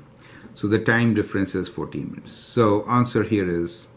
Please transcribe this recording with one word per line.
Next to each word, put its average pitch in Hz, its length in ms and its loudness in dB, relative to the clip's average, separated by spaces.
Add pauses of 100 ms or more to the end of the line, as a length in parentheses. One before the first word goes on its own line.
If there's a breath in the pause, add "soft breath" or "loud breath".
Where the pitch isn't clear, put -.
(540 loud breath)
So - 140 -4
the 104 120 4
time 117 340 2
difference 98 420 -2
is 90 140 -4
fourteen 71 420 -8
minutes. - 220 -16
So 107 520 2
answer 120 380 2
here 101 260 0
is, 85 480 -4